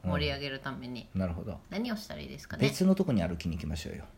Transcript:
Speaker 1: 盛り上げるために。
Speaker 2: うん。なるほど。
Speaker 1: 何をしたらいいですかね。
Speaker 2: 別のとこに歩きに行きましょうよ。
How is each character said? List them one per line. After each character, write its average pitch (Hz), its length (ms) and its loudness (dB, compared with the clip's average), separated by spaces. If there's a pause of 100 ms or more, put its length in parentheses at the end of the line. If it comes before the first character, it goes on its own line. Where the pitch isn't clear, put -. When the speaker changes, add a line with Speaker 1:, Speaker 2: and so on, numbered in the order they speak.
Speaker 1:
盛 147 220 2
り 143 60 2
上 139 80 -2
げ 143 100 -4
る 135 80 -6
た 135 140 -6
め 123 140 -8
に。 123 280 -8
Speaker 2:
う 95 40 0
ん。 - 20 4
な 95 60 2
る 87 60 0
ほ 85 100 -4
ど。 82 160 -6 (120)
Speaker 1:
何 226 200 -2
を 214 60 -2
し - 100 -8
た - 80 -10
ら 156 60 -10
い 143 60 -8
い - 20 -10
で 139 100 -10
す - 80 -16
か - 100 -8
ね。 139 120 6
Speaker 2:
別 185 160 2
の 190 100 10
と 190 100 4
こ 139 80 2
に 98 100 4
歩 82 140 0
き 85 120 -4
に 80 80 0
行 80 40 -6
き 80 60 -4
ま 78 80 -2
し - 140 -6
ょ - 40 -8
う - 40 -10
よ。 - 80 -12 (140)